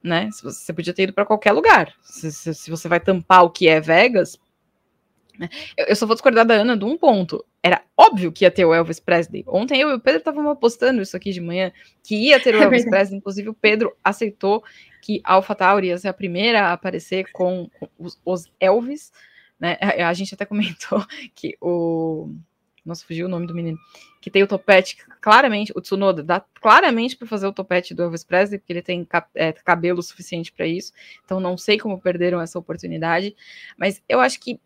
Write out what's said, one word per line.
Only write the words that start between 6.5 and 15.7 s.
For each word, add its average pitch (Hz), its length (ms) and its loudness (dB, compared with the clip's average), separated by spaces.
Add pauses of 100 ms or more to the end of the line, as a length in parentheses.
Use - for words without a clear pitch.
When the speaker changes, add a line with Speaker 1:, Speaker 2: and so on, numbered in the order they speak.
Speaker 1:
Ana 220 240 2
de 196 80 -6
um 269 100 -2
ponto. 208 480 0 (200)
Era 180 180 2 (160)
óbvio 196 340 6
que 185 140 0
ia 175 60 8
ter 185 140 0
o 160 80 6
Elvis 165 260 0
Presley. 170 480 -2
Ontem 262 340 -2
eu 302 80 2
e 269 60 0
o 226 40 -8
Pedro 311 220 0
távamos 294 300 -2
apostando 240 500 0
isso 190 160 -8
aqui 196 140 -8
de 180 100 -8
manhã, 180 300 -4 (320)
que 214 120 -6
ia 254 240 6
ter 233 140 2
o 214 60 2
Speaker 2:
É - 60 6
Speaker 1:
Elvis 247 180 2
Speaker 2:
verdade. 240 60 -4
Speaker 1:
Presley. 196 280 0
Inclusive, 202 320 -10
o 220 60 -14
Pedro 214 480 0
aceitou 202 600 -2 (380)
que - 220 -6
a 180 100 0
AlphaTauri 190 540 2